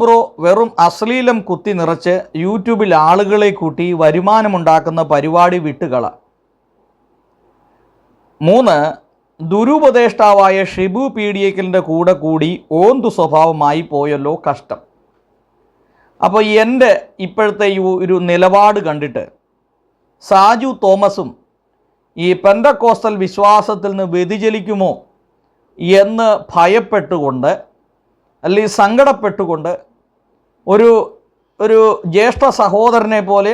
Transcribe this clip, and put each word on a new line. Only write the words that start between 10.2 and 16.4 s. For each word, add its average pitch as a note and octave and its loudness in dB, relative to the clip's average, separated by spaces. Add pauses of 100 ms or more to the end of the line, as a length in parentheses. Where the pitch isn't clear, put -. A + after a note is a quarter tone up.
ഷിബു F#3+ -4 (100)
പി G#3+ -6 (120)
ഡി G3 -6
എക്കലിൻ്റെ F#3 -2
കൂടെ E3+ 2 (120)
കൂടി D#3+ -2 (300)
ഓന്തു A#3 2
സ്വഭാവമായി D#3 0 (120)
പോയല്ലോ, D3 -4 (140)
കഷ്ടം." - -8 (1400)
അപ്പോൾ G3 0 (200)